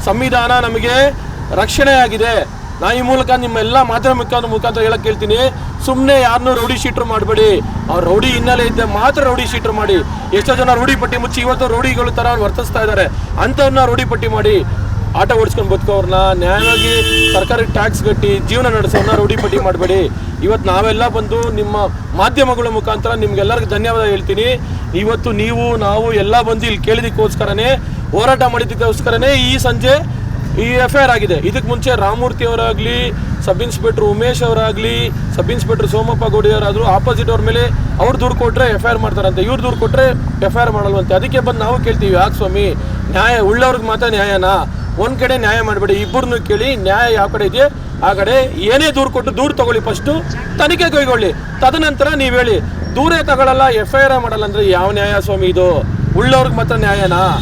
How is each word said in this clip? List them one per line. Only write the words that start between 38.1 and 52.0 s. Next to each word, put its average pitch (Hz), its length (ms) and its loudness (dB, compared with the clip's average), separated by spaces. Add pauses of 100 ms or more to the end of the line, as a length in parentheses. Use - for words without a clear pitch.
ದೂರು 247 160 0
ಕೊಟ್ರೆ 240 380 0
ಎಫ್ 196 120 -2
ಐ 233 40 0
ಆರ್ 233 80 0
ಮಾಡ್ತಾರಂತೆ, 185 440 -2
ಇವ್ರು 226 220 -2
ದೂರು 247 120 -2
ಕೊಟ್ರೆ 254 340 2 (360)
ಎಫ್ 277 120 -2
ಐ 240 40 2
ಆರ್ 240 100 2
ಮಾಡಲ್ವಂತೆ. 202 420 0
ಅದಕ್ಕೆ 262 260 0
ಬಂದು 240 200 -2
ನಾವು 233 240 0
ಕೇಳ್ತೀವಿ, 214 300 0
ಯಾಕೆ 180 200 2
ಸ್ವಾಮಿ, 196 420 -2 (340)
ನ್ಯಾಯ 220 300 2
ಉಳ್ಳವ್ರಿಗೆ 233 480 2
ಮಾತ್ರ 220 200 -2
ನ್ಯಾಯನಾ? 196 460 2 (460)
ಒಂದ್ 262 200 -2
ಕಡೆ 254 180 0
ನ್ಯಾಯ 226 240 0
ಮಾಡಬೇಡಿ, 202 320 0
ಇಬ್ಬರನ್ನು 233 520 -2
ಕೇಳಿ, 226 300 0
ನ್ಯಾಯ 220 380 0
ಯಾವ 202 140 2
ಕಡೆ 208 180 -2
ಇದೆ 262 400 0 (180)
ಆ 190 100 2
ಕಡೆ 202 460 0
ಏನೇ 269 320 2
ದೂರು 269 180 0
ಕೊಟ್ಟು 226 280 -4
ದೂರು 285 160 0
ತಗೊಳ್ಳಿ, 233 280 0
ಫಸ್ಟು 226 320 -4 (460)
ತನಿಖೆ 330 300 2
ಕೈಗೊಳ್ಳಿ, 247 440 2
ತದನಂತರ 285 840 0